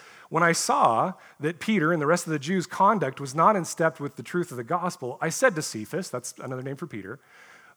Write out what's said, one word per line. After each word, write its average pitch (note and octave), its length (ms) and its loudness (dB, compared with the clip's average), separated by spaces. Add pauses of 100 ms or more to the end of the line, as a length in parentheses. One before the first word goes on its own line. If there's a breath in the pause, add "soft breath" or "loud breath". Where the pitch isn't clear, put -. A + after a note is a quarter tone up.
(280 loud breath)
"When D#3+ 160 2
I E3+ 80 6
saw E3+ 640 4 (260 loud breath)
that E3 180 -4
Peter F3 340 2
and D#3+ 80 2
the C#3 60 0
rest E3+ 200 2
of D#3+ 60 -4
the D3+ 60 0
Jews' D#3+ 300 -2
conduct F#3 520 2
was C3+ 140 -10
not F#3 220 6
in E3+ 80 -2
step D#3+ 340 -2
with C#3+ 160 -8
the C3 80 -12
truth F3 300 -4
of B2 40 -10
the B2 60 -6
gospel, D3 580 -4
I D#3+ 80 -2
said G#3+ 280 2
to D#3 60 -4
Cephas," D3 460 -6
that's - 300 -8
another B2+ 240 -8
name C3+ 140 -8
for E3+ 100 -10
Peter, A2 320 -12 (580 loud breath)